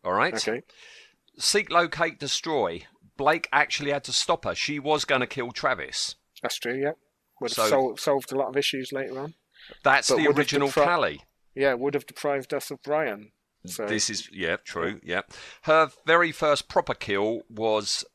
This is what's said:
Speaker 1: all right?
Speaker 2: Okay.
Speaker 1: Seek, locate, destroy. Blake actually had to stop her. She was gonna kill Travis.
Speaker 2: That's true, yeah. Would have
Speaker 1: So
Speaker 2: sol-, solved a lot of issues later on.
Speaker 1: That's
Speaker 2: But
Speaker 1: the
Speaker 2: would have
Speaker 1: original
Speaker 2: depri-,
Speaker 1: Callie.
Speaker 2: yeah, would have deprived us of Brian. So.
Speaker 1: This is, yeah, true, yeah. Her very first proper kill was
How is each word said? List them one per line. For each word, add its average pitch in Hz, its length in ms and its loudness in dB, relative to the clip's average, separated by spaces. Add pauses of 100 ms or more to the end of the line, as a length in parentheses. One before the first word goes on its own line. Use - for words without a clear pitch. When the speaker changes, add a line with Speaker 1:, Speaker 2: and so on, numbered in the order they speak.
Speaker 1:
all 90 100 0
right? 123 200 2
Speaker 2:
Okay. 113 300 -4 (760)
Speaker 1:
Seek, - 320 0
locate, 165 500 0
destroy. 123 680 -2 (300)
Blake 156 360 0
actually 143 400 0
had 143 140 -2
to 131 80 -8
stop - 320 0
her. 87 100 -2
She 147 240 -4
was 147 260 0
gonna 127 220 2
kill 123 240 -6
Travis. 95 640 -4 (260)
Speaker 2:
That's - 160 -4
true, 120 240 -4
yeah. 143 120 -2 (460)
Would 120 120 -4
have 110 160 2
Speaker 1:
So - 20 4
Speaker 2:
sol-, 131 280 2
solved 139 340 0
a 135 40 -4
lot 135 140 0
of 135 80 -2
issues 135 340 -4
later 135 280 -8
on. 151 160 -12 (480)
Speaker 1:
That's 135 260 6
Speaker 2:
But 135 60 6
Speaker 1:
the 139 80 4
Speaker 2:
would 151 60 6
have 139 100 6
Speaker 1:
original 143 300 2
Speaker 2:
depri-, 143 160 4
Speaker 1:
Callie. 123 360 2 (320)
Speaker 2:
yeah, 135 220 2
would 135 180 -2
have 139 140 -2
deprived 143 480 -4
us - 160 -6
of 135 100 -12
Brian. 127 500 -4 (340)
So. 92 200 -8
Speaker 1:
This 104 240 0
is, 101 240 -8
yeah, 87 240 -2
true, 85 460 -6
yeah. 90 180 -4 (420)
Her 156 280 4 (140)
very 165 260 4
first 147 360 0
proper - 280 0
kill 107 540 -2
was 107 540 0 (120)